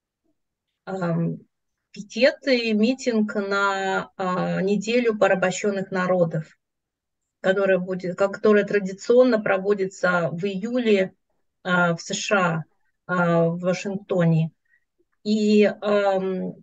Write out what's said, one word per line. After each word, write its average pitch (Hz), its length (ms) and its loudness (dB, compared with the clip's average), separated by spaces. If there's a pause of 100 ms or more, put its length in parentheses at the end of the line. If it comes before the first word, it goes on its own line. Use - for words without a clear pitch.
(840)
ам, 170 520 -4 (540)
пикет - 560 0
и 240 260 0
митинг 220 640 0
на, 196 840 -2
а, 175 440 -2
неделю 214 560 0
порабощенных 190 760 0
народов, 180 640 -2 (840)
которая 190 380 2
будет, 180 380 -8
которая 202 480 2
традиционно 214 760 2
проводится 190 880 -2
в 170 140 -8
июле, 202 680 -2 (500)
а, 175 320 0
в 165 60 -10
С - 120 -10
Ш - 240 -2
А, 165 260 0 (440)
а, 170 420 2
в 175 100 -6
Вашингтоне. 175 920 0 (720)
И, 208 420 4
ам, 190 960 0